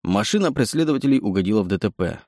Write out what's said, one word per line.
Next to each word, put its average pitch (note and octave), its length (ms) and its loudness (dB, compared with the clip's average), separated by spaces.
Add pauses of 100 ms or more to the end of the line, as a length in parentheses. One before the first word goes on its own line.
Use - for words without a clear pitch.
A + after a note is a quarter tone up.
Машина A#2 480 0
преследователей C#3 640 0
угодила G2 440 0
в F#2 60 -4
Д F#2 100 0
Т G#2 120 -2
П. E2+ 380 -6